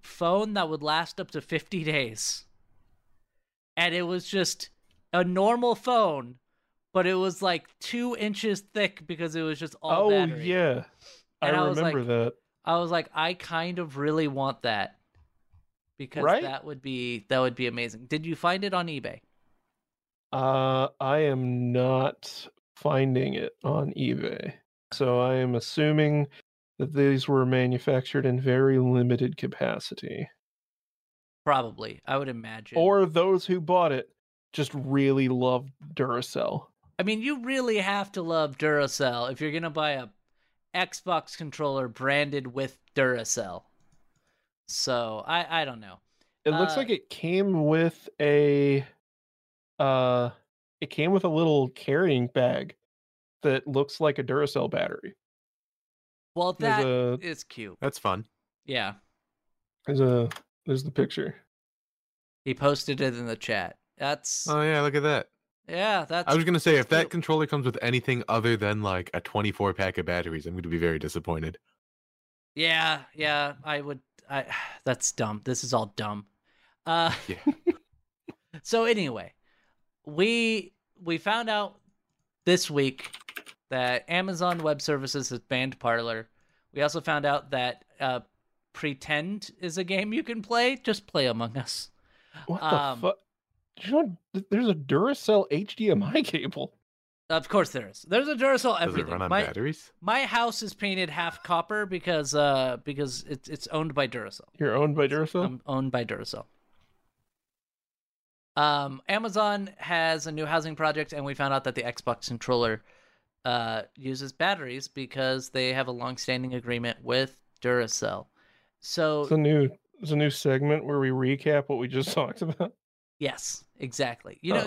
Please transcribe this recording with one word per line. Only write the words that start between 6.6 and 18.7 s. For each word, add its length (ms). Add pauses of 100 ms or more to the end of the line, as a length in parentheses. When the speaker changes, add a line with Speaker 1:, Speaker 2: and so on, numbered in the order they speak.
Speaker 1:
but 140
it 80
was, 260
like, 280 (100)
two 400
inches 420 (140)
thick 320
because 300
it 60
was 180
just 200
all 260
Speaker 2:
Oh, 40
Speaker 1:
battery. 340
Speaker 2:
yeah. 400 (560)
Speaker 1:
And 140
Speaker 2:
I 60
Speaker 1:
I 80
was 100
Speaker 2:
remember 220
Speaker 1:
like, 80
Speaker 2:
that. 240 (320)
Speaker 1:
I 140
was 120
like, 240
"I 200
kind 440
of 180
really 320
want 340
that." 360 (1000)
Because 280
Speaker 2:
Right? 180
Speaker 1:
that 220
would 180
be, 460
that 100
would 160
be 140
amazing. 380
Did 200
you 80
find 300
it 100